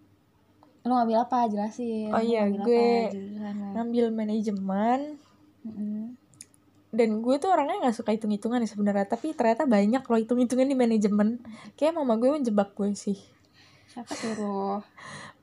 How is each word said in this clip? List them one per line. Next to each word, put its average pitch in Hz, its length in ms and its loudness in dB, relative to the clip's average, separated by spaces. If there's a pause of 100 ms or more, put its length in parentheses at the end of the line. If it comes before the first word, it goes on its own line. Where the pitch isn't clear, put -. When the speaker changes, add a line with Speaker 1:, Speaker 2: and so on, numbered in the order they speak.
(800)
Speaker 1:
Lo 247 160 0
ngambil 226 240 2
apa? 240 240 0
Jelasin. 214 640 -4
Speaker 2:
Oh 220 80 0
Speaker 1:
Lo 226 80 0
Speaker 2:
iya, 226 180 2
Speaker 1:
ngambil 202 220 0
Speaker 2:
gue 233 160 4
Speaker 1:
apa 233 320 2
jurusannya? 202 640 -8
Speaker 2:
ngambil 233 320 0
manajemen. 214 920 -2 (640)
Speaker 1:
Mm-mm. 214 560 -8 (720)
Speaker 2:
Dan 220 320 2
gue 254 160 2
tuh 381 100 -2
orangnya 339 380 2
nggak 240 80 2
suka 214 180 -2
hitung-hitungan 220 480 -2
ya 226 80 0
sebenarnya, 202 380 0
tapi 233 260 -4
ternyata 233 320 2
banyak 220 380 4
loh 233 160 2
hitung-hitungan 247 480 2
di 277 80 2
manajemen. 220 640 2 (400)
Kayak 320 180 2
mama 254 220 2
gue 254 160 4
menjebak 220 400 0
gue 202 180 -2
sih. 202 240 -4 (720)
Speaker 1:
Siapa - 240 -14
suruh? 208 680 -4 (600)